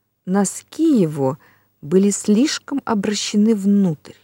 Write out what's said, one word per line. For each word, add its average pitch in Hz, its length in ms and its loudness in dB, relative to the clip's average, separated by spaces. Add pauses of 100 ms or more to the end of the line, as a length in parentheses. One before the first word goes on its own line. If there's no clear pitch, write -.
(240)
носки 214 760 0
его 151 380 -2 (420)
были 185 300 2
слишком 240 720 -2
обращены 208 720 -2
внутрь. 196 680 0